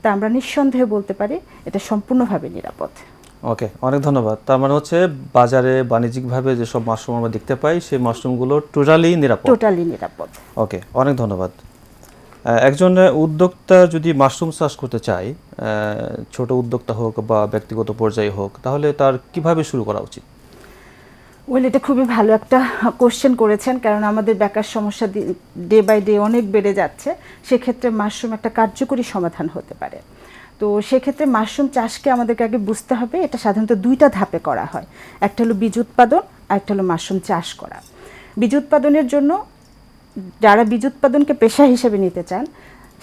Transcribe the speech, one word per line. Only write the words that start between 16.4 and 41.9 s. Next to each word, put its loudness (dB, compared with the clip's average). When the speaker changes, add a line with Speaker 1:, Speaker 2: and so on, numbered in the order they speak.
Speaker 2:
উদ্যোক্তা -2
হোক -4
বা 0
ব্যক্তিগত -4
পর্যায়ে -2
হোক, -6
তাহলে -2
তার 2
কিভাবে 0
শুরু -4
করা -4
উচিত? -14
Speaker 1:
ওয়েল, 0
এটা 0
খুবই 0
ভালো 2
একটা 2
কোশ্চেন 2
করেছেন, 0
কারণ 0
আমাদের 0
বেকার -2
সমস্যা -4
দি-, -6
day 8
by 4
day 2
অনেক 0
বেড়ে 2
যাচ্ছে। -4
সেক্ষেত্রে -2
মাশরুম -4
একটা -6
কার্যকরী -2
সমাধান -6
হতে -14
পারে। -12
তো 0
সেক্ষেত্রে 0
মাশরুম 0
চাষকে -4
আমাদেরকে 0
আগে -2
বুঝতে -4
হবে, -2
এটা -4
সাধারণত 0
দুইটা 2
ধাপে -4
করা -4
হয়, -10
একটা -2
হলো 2
বীজ -2
উৎপাদন 4
আর 0
একটা -4
হলো -2
মাশরুম -2
চাষ -4
করা। -16
বীজ 2
উৎপাদনের 2
জন্য 0
যারা 6
বীজ 0
উৎপাদনকে 2
পেশা 4
হিসেবে 4